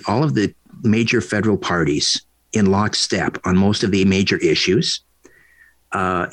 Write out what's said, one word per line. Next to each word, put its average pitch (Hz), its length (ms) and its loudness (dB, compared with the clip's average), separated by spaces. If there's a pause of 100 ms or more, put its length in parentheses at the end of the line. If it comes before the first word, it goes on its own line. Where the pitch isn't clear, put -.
all 113 160 0
of 143 120 0
the 101 180 0 (300)
major 110 380 2
federal 104 360 0
parties 80 640 -2 (320)
in 101 180 2
lockstep 101 760 -2
on 90 120 2
most 101 260 2
of 101 80 0
the 95 140 2
major 95 320 2
issues. 92 640 0 (920)
Uh, 92 420 -2